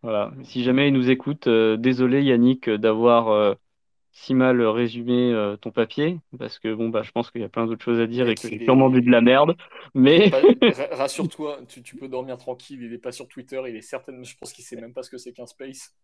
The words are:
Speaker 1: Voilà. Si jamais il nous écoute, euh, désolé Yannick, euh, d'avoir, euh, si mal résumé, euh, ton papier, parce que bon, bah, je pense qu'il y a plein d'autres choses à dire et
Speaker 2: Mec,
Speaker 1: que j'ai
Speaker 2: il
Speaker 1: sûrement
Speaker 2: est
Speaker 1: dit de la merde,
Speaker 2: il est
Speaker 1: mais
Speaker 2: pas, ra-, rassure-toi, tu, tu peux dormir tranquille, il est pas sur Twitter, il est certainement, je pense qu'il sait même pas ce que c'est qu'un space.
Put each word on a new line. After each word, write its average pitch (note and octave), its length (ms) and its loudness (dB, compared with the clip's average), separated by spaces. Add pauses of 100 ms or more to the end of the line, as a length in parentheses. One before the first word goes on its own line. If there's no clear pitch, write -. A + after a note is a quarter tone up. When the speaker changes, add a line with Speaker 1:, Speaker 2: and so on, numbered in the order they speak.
Speaker 1:
Voilà. A2 300 -4 (120)
Si B2 200 -8
jamais C3 240 2
il C#3 60 2
nous B2+ 160 0
écoute, C#3+ 360 -2
euh, A2+ 300 2
désolé B2+ 480 0
Yannick, B2+ 440 2
euh, G#2+ 100 -2
d'avoir, A2+ 500 2
euh, G#2+ 260 2 (580)
si - 220 -8
mal B2+ 280 2
résumé, A#2+ 720 -2
euh, G#2 240 -2
ton F#2+ 160 -14
papier, D3+ 480 -4 (180)
parce A#2 200 -14
que A2 160 -6
bon, A2+ 160 -4
bah, A2 120 -4
je A2+ 100 -14
pense A#2 180 -6
qu'il A#2+ 120 -12
y - 20 -6
a F#2+ 40 -10
plein A#2 180 -4
d'autres A2+ 180 -8
choses A#2 160 0
à A#2 80 0
dire A#2+ 200 -2
et A2 80 -2
Speaker 2:
Mec, - 20 -14
Speaker 1:
que A#2 100 -12
j'ai G#2+ 120 -10
Speaker 2:
il A#2 40 -10
Speaker 1:
sûrement C3 260 4
Speaker 2:
est - 0 -
Speaker 1:
dit B2+ 120 4
de B2 80 2
la A#2+ 100 8
merde, C#3 360 4 (580)
Speaker 2:
il E3 60 6
est G#3 40 6
Speaker 1:
mais G3 60 6
Speaker 2:
pas, C3 120 0 (260)
ra-, D3+ 280 -4
rassure-toi, D3 720 -6
tu, C3 140 -20
tu B2 140 -20
peux C3+ 120 -16
dormir B2+ 300 -10
tranquille, B2+ 440 -14
il A#2 100 -14
est A#2+ 60 -14
pas - 140 -12
sur B2+ 160 -18
Twitter, C3 400 -14
il A2+ 80 -14
est G#2+ 60 -16
certainement, B2+ 420 -16
je B2 120 -20
pense - 160 -20
qu'il - 120 -20
sait B2+ 120 -18
même A#2 180 -18
pas B2+ 80 -12
ce - 80 -18
que C3 80 -18
c'est B2 140 -20
qu'un B2 140 -20
space. - 560 -20